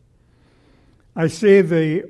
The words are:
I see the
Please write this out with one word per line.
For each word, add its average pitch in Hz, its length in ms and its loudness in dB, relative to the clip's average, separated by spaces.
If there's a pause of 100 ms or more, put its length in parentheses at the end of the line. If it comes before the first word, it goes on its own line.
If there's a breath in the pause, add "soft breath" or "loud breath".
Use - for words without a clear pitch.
(1160 soft breath)
I 165 120 -4
see 196 340 2
the 160 500 -2